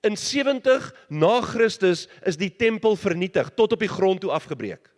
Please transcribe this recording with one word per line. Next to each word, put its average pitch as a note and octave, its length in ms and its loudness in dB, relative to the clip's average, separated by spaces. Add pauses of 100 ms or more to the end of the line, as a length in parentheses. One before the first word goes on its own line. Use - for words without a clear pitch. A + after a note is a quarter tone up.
In G#3 100 0
sewentig C4 680 0 (260)
na E3+ 320 2
Christus G3 640 0 (220)
is E3 100 -2
die F#3 160 -2
tempel A3 460 2
vernietig, F3+ 560 -2
tot A3 180 4
op A3 80 -4
die G3 80 -2
grond F#3+ 320 0
toe F3+ 80 -4
afgebreek. A#2 680 -8